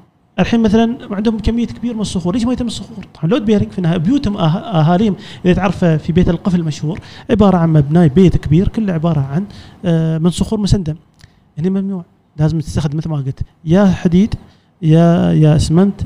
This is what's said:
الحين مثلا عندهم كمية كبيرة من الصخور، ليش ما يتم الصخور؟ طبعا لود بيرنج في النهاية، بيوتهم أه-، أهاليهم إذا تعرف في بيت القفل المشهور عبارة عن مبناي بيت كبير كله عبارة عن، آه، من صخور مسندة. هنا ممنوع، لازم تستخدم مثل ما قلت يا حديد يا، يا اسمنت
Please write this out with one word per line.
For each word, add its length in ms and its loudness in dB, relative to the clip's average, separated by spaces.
الحين 220 0
مثلا 380 0
عندهم 280 -2
كمية 280 -2
كبيرة 280 -8
من 60 -6
الصخور، 340 -4
ليش 100 -2
ما 80 0
يتم 140 -4
الصخور؟ 480 -12
طبعا 160 -2
لود 140 0
بيرنج 260 0
في 80 -10
النهاية، 200 0
بيوتهم 380 -2
أه-، 40 -6
أهاليهم 760 0
إذا 100 4
تعرف 300 -2
في 280 0
بيت 160 2
القفل 320 0
المشهور 400 -6
عبارة 260 4
عن 160 2
مبناي 360 4
بيت 280 4
كبير 320 0
كله 240 -4
عبارة 280 -2
عن، 240 -4
آه، 340 0
من 120 0
صخور 300 -4
مسندة. 360 0
هنا 120 -2
ممنوع، 340 -6
لازم 240 0
تستخدم 380 -4
مثل 100 -6
ما 80 -6
قلت 240 -8
يا 220 2
حديد 480 2
يا، 500 4
يا 240 4
اسمنت 500 2